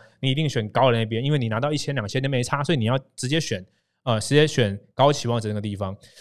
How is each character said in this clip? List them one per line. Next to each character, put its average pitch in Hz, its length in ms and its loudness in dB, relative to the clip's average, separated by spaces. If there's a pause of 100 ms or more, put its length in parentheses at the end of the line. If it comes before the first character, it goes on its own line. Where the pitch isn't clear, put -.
(200)
你 135 100 0
一 131 60 2
定 156 140 0
选 107 180 -2
高 123 240 4
的 117 60 2
那 113 80 0
边， 113 180 -4
因 139 80 0
为 147 80 2
你 117 80 0
拿 110 100 -2
到 143 140 -2
一 151 60 -2
千、 139 180 -4
两 110 100 -4
千 131 160 -4
都 135 60 -2
没 127 160 0
差， 143 180 -2
所 156 140 0
以 - 20 0
你 113 60 0
要 127 160 2 (160)
直 - 100 -6
接 151 140 0
选， 95 260 -6 (380)
呃， 110 160 2
直 135 160 -2
接 151 100 8
选 110 320 0 (160)
高 143 200 4
期 - 160 -4
望 120 100 0
值 107 80 -6
那 107 60 -4
个 104 80 -4
地 104 120 -6
方。 98 220 -6 (260)